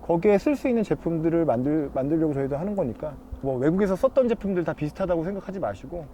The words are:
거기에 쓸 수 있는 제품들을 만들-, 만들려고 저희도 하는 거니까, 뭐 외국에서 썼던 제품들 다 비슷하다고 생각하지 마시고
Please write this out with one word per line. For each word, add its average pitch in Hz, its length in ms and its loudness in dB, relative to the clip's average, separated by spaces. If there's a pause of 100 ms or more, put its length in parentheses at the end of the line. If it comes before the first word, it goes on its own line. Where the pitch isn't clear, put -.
거기에 185 340 4
쓸 294 180 2
수 262 140 -2
있는 233 140 2
제품들을 165 600 0
만들-, 139 500 2
만들려고 147 400 0
저희도 139 220 -2
하는 190 200 -4
거니까, 151 380 -4 (280)
뭐 131 160 -2
외국에서 185 400 2
썼던 262 320 4
제품들 196 340 0
다 156 80 -2
비슷하다고 165 540 -2
생각하지 196 340 -8
마시고 135 540 -6